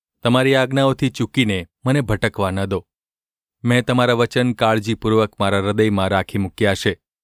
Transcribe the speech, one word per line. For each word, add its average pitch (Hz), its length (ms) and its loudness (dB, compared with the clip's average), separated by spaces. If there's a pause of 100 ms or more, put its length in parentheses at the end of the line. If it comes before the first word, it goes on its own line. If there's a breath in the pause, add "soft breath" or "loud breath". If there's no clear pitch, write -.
(240)
તમારી 131 320 2
આજ્ઞાઓથી 135 540 0
ચૂકીને 107 580 -2 (180)
મને 139 160 2
ભટકવા 104 500 -2
ન 95 140 -2
દો. 95 220 -6 (760)
મેં 120 220 2
તમારા 123 280 2
વચન 120 400 0
કાળજીપૂર્વક 110 840 0
મારા 98 200 0
હૃદયમાં 101 500 0
રાખી 95 280 -2
મૂક્યા 98 380 0
છે, 98 180 -2 (300)